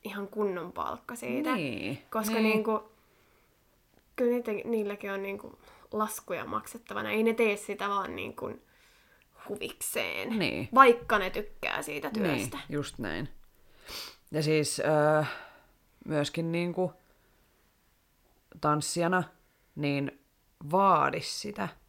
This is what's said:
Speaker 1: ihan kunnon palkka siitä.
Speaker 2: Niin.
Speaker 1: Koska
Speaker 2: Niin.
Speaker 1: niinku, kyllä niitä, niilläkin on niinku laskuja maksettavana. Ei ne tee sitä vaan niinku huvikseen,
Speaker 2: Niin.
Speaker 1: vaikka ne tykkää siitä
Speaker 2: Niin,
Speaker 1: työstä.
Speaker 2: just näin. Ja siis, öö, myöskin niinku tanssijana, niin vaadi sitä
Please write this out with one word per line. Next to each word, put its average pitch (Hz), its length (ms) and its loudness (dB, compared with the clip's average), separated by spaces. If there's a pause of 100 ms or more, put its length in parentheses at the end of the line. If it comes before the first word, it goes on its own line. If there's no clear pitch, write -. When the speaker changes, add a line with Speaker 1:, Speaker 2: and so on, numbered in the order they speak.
Speaker 1:
ihan 202 240 -8
kunnon 185 440 -2
palkka - 420 -6
siitä. 254 400 -2
Speaker 2:
Niin. 127 440 -4 (120)
Speaker 1:
Koska 220 240 -2
Speaker 2:
Niin. 220 100 4
Speaker 1:
niinku, 214 380 4 (1300)
kyllä 240 160 4
niitä, 240 200 0 (160)
niilläkin 208 440 -2
on 196 100 -4
niinku 196 360 -8 (340)
laskuja 214 520 -4
maksettavana. 214 680 -6
Ei 214 120 2
ne 226 120 4
tee 220 220 4
sitä 202 320 -6
vaan 196 280 -2
niinku - 340 -8 (1000)
huvikseen, - 880 -4
Speaker 2:
Niin. 120 360 -2
Speaker 1:
vaikka 240 440 8
ne 185 120 -2
tykkää - 520 -4
siitä - 320 -6
Speaker 2:
Niin, 214 100 0
Speaker 1:
työstä. 147 340 -2 (100)
Speaker 2:
just 147 300 -6
näin. 98 300 -4 (1000)
Ja 151 120 -2
siis, 151 380 2
öö, 151 440 4 (800)
myöskin 160 480 -2
niinku 175 400 0 (1700)
tanssijana, 170 600 2 (520)
niin 143 460 -2 (500)
vaadi 175 500 4
sitä - 480 -6 (200)